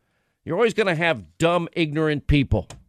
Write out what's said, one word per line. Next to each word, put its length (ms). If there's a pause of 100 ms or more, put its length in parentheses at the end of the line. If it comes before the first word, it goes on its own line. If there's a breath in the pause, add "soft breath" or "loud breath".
(420)
You're 140
always 160
gonna 220
have 420
dumb, 380
ignorant 520
people, 420 (200)